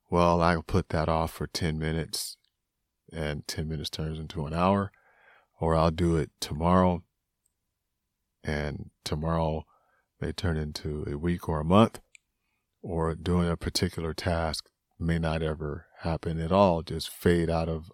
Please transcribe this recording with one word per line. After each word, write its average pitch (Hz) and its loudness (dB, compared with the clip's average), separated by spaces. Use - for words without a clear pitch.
Well, 87 4
I'll 82 4
put - -2
that 80 0
off 80 0
for 76 -8
ten 78 -2
minutes, 78 -4
and 76 -6
ten 80 -6
minutes 76 -6
turns 78 -6
into 76 -8
an 78 -6
hour, 98 2
or 80 2
I'll 80 6
do 85 2
it 73 -2
tomorrow, 87 2
and 73 -6
tomorrow 80 -2
may 78 -4
turn 82 -2
into 76 -6
a 73 -6
week 87 -2
or 78 0
a 76 -2
month, 98 6
or 82 -2
doing 87 0
a 82 -2
particular 82 -4
task 82 -4
may 82 0
not 80 -2
ever 76 -6
happen 82 -4
at 82 -2
all, 92 6
just 82 -8
fade 85 2
out 82 0
of 82 -6